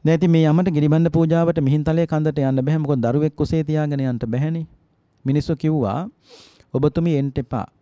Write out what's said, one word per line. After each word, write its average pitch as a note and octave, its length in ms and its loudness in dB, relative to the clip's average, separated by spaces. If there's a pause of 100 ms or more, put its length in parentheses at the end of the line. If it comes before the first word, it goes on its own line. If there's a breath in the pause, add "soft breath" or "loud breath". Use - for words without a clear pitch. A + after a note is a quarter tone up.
දැන් D#3+ 140 2
ඉතින් E3+ 140 2
මේ D#3+ 140 4
අම්මට E3+ 240 2
ගිරිබණ්ඩ D#3 420 2
පූජාවට E3 480 2
මිහින්තලේ D3+ 480 0
කන්දට D#3 320 -2
යන්න C3+ 220 0
බැහැ. D#3 180 0
මොකද C#3+ 220 -2
දරුවෙක් C#3+ 340 0
කුසේ D#3 280 -2
තියාගෙන D3 380 -2
යන්න B2+ 240 -2
බැහැනේ. D3+ 420 -4 (580)
මිනිස්සු C#3+ 300 0
කිව්වා, C#3+ 440 -2 (720 loud breath)
"ඔබතුමිය D3+ 440 0
එන්න C#3 160 -2
එපා. A#2+ 340 -6 (140)